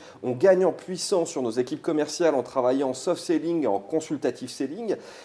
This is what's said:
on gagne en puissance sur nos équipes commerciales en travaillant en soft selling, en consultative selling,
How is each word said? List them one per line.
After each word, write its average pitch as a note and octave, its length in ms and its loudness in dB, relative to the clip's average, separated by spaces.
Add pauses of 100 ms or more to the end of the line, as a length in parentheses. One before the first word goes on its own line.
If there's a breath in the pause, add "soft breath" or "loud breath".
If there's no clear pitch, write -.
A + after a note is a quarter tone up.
(240 loud breath)
on B2+ 80 0
gagne F#3 320 6
en E3+ 80 4
puissance F3 560 -2
sur C#3 140 -4
nos A#2 100 0
équipes B2+ 300 -2
commerciales D3+ 520 2
en B2+ 80 2
travaillant C3 460 0
en C3 60 -2
soft F3 280 -2
selling, D#3+ 440 0
en G2+ 120 2
consultative D3 720 -4
selling, E3 460 -4 (280 loud breath)